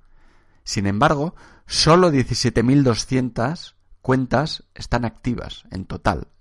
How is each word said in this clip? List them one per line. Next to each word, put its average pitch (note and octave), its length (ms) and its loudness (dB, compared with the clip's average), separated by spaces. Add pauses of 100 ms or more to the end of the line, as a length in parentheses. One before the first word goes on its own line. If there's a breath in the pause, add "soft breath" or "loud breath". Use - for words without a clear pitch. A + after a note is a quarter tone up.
(640)
Sin G2+ 240 -4
embargo, C#3+ 480 0 (320 soft breath)
solo F3 440 4
diecisiete A#2+ 520 0
mil C#3 200 4
doscientas B2+ 920 -2 (260)
cuentas C3 640 -2 (100)
están - 300 -4
activas - 680 -8
en F#2+ 140 -10
total. - 440 -4 (120)